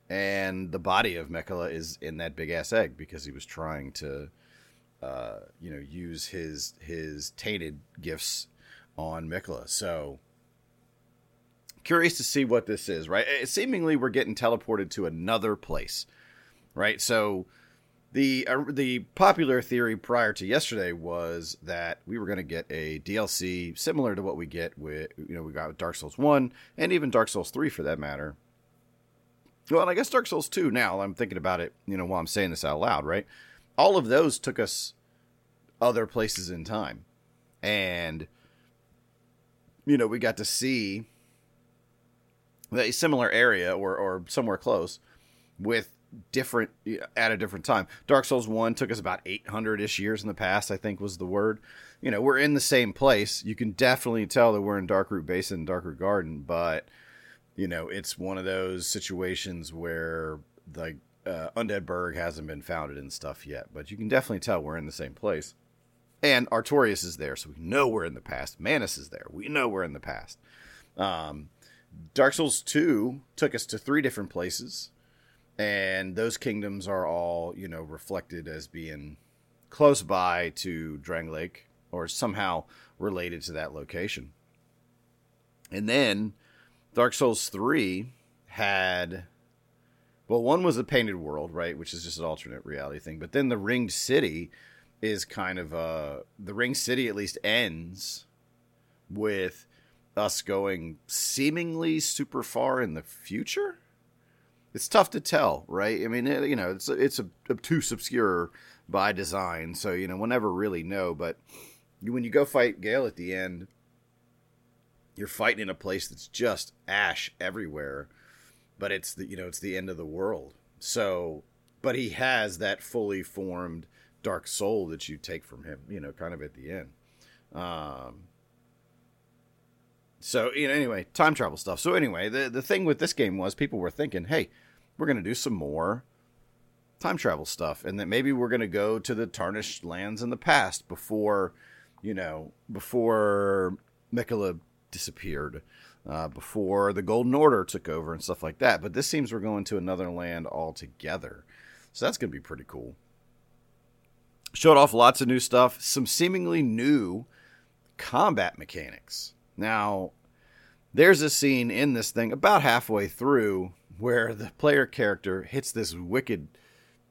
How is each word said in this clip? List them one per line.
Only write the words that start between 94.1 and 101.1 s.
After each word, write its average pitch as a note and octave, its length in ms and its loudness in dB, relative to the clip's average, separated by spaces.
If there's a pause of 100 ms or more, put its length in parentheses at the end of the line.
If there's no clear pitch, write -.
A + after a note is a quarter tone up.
is G#2+ 240 -2
kind F#2+ 320 -4
of D#2+ 160 -8
a, D#2+ 480 -6 (160)
the G2+ 160 -12
Ringed B2 240 -2
City B2 300 0
at G2+ 80 -2
least G2+ 280 -4
ends F#2+ 840 -2 (800)
with G2 560 -2 (520)
us G#2 240 0
going F#2+ 560 -4 (100)
seemingly D#3+ 920 -2